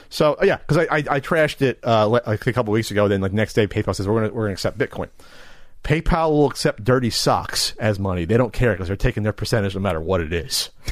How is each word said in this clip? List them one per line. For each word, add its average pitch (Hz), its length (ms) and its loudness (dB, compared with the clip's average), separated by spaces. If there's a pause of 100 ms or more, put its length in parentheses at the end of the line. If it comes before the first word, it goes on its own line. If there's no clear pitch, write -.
So, - 340 2
yeah, 190 160 2
'cause 151 200 0
I, 170 60 4
I, 147 120 0
I 139 240 0
trashed 156 400 0
it, 127 240 2
uh, 113 220 4
le-, 117 200 2
like, 107 200 -4
a 120 60 2
couple 110 200 0
weeks 110 180 0
ago. 104 180 2
Then, 101 120 2
like, 95 120 0
next 104 220 -2
day, 107 120 4
PayPal 104 280 -2
says, 95 120 -4
"We're 110 160 2
gonna, 107 100 -2
we're 113 120 -4
gonna 101 80 -2
accept 95 260 -6
Bitcoin." - 300 -6 (760)
PayPal 160 460 2
will 147 160 4
accept 127 360 -2
dirty 123 280 2
socks - 680 -2
as 107 200 0
money. 92 260 -2
They 101 140 2
don't 120 140 0
care 117 240 2
'cause 92 100 -8
they're 98 100 -2
taking 117 260 0
their 104 120 0
percentage 101 400 -2
no 95 60 -4
matter 92 200 -2
what 87 220 0
it 78 100 -6
is. 78 380 -4 (220)